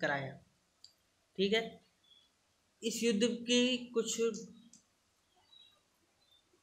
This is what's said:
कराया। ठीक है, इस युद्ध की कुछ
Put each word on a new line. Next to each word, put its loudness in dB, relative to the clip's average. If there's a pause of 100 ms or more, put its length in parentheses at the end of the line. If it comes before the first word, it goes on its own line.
कराया। -2 (1080)
ठीक 2
है, -2 (1000)
इस -2
युद्ध 4
की 2 (180)
कुछ -2 (2500)